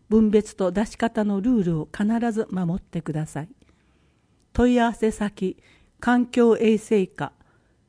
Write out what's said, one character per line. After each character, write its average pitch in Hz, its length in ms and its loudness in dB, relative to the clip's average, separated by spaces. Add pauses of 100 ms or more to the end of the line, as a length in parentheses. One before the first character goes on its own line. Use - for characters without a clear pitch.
分 214 220 4
別 202 260 0
と 185 160 -2
出 202 120 -2
し - 120 -12
方 226 260 -2
の 202 180 -2
ル 247 200 0
ー - 20 2
ル 165 160 0
を 151 180 -6
必 226 360 -2
ず 220 180 -4
守 185 300 -4
っ - 20 -16
て - 180 -10
く 160 120 -8
だ 156 160 -4
さ 143 140 -10
い。 165 60 -14 (1040)
問 247 220 4
い 240 60 4
合 233 60 4
わ 233 80 -2
せ 220 180 -2
先、 - 500 -6 (380)
環 247 240 2
境 233 320 4
衛 220 220 2
生 208 280 0
課、 - 280 -10 (540)